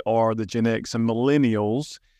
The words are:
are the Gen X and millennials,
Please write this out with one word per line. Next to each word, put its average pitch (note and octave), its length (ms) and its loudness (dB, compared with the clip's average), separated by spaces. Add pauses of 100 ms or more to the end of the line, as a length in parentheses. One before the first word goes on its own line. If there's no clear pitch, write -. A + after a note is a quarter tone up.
are A2+ 300 2
the A2 100 -4
Gen A2+ 220 0
X A2+ 260 -4
and A2+ 100 0
millennials, A#2 960 0 (220)